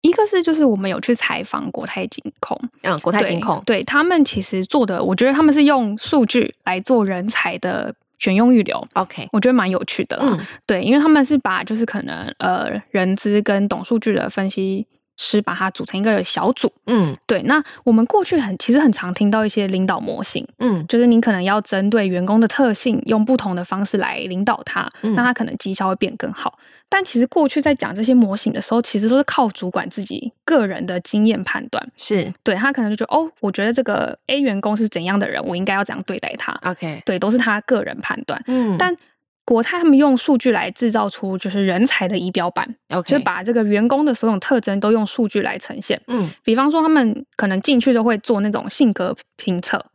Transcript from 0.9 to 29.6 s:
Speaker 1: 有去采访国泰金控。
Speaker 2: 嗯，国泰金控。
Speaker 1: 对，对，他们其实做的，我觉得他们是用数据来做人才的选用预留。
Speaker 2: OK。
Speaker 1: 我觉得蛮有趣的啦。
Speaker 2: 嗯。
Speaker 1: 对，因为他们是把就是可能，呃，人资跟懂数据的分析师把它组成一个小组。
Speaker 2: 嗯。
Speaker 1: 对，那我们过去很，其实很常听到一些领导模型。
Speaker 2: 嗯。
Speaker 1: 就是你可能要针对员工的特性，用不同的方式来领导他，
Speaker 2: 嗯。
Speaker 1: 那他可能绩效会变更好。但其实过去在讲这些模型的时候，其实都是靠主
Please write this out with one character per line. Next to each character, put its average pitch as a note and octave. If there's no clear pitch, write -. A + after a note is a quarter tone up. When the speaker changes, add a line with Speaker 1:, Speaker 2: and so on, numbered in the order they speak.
Speaker 1:
有 -
去 -
采 -
访 -
国 -
泰 F#3
金 -
控。 -
Speaker 2:
嗯， E3+
国 F3
泰 G#3
金 E3+
控。 E3+
Speaker 1:
对， G3+
对， F3+
他 D4
们 E4+
其 -
实 F#3+
做 B3+
的， F#3+
我 F#3
觉 A#3+
得 C4+
他 D4+
们 D4+
是 D4
用 B3
数 C#4
据 A3+
来 F#3
做 A3+
人 F#3+
才 F3+
的 -
选 F#3+
用 A#3+
预 G#3+
留。 -
Speaker 2:
OK。 F3+
Speaker 1:
我 A3
觉 B3
得 -
蛮 G#3
有 F#3
趣 -
的 -
啦。 -
Speaker 2:
嗯。 F#3+
Speaker 1:
对， F#3
因 A3+
为 C#4+
他 D4
们 D4+
是 D4
把 F#3+
就 A3
是 A3+
可 G#3
能， E2
呃， F#3
人 F#3+
资 G#3
跟 G3+
懂 F#3
数 A#3
据 G#3+
的 -
分 G3
析 F#3+
师 -
把 F3
它 F#3+
组 -
成 F#3+
一 -
个 G#3
小 F#3
组。 -
Speaker 2:
嗯。 F#3+
Speaker 1:
对， G3
那 G3+
我 A#3+
们 A3+
过 G4+
去 E4
很， G3
其 -
实 C#4+
很 D4
常 F3+
听 G#3
到 A3
一 G#3
些 G3+
领 F#3+
导 F#3
模 -
型。 -
Speaker 2:
嗯。 G3+
Speaker 1:
就 A#3
是 A#3+
你 A#3
可 A#3
能 F#3
要 G3+
针 G3+
对 G#3
员 F3+
工 G#3+
的 A3+
特 B3
性， G#3+
用 A3
不 B3+
同 F#3+
的 F3
方 G3
式 G3
来 -
领 F#3
导 A3
他， -
Speaker 2:
嗯。 G#3+
Speaker 1:
那 A#3+
他 B3
可 A3
能 -
绩 F#3+
效 F#3+
会 F#3
变 -
更 -
好。 -
但 G4
其 A#3
实 B3+
过 D#4
去 C#4+
在 D4
讲 -
这 G#3
些 B3
模 G#3+
型 -
的 -
时 -
候， A#3
其 -
实 G#3+
都 B3
是 C#4+
靠 B3+
主 F3+